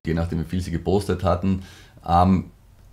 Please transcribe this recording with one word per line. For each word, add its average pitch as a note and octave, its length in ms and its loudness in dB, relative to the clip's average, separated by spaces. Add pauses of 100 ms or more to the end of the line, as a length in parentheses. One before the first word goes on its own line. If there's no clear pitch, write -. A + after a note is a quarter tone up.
je E2 80 0
nachdem, E2 260 -2
wie D#2 40 -4
viel F2+ 160 -4
sie E2 100 -8
gepostet F2+ 540 -2
hatten. F#2 380 0 (440)
Ähm, F2+ 440 4 (420)